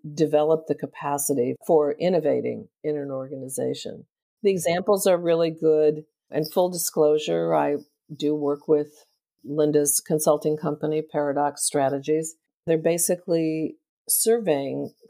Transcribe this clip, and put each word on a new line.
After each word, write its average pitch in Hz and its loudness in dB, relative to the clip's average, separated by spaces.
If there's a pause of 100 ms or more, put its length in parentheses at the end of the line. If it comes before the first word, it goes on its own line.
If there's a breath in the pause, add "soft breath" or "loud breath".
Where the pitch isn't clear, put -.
(140)
develop 151 2
the 147 -2
capacity 143 -4 (100)
for 151 4
innovating 143 -2 (160)
in 151 -4
an 143 -8
organization. 131 -8 (380)
The 202 4
examples 185 0
are 185 4
really 170 2
good. 156 2 (260)
And 156 -4
full 180 2
disclosure, 165 0
I 147 0 (380)
do 147 -2
work 143 -4
with 147 0 (380)
Linda's 147 2
consulting 156 0
company, 156 -4
Paradox 143 -2
Strategies. 143 -2 (320)
They're 165 2
basically 165 0 (300)
surveying 143 0 (180)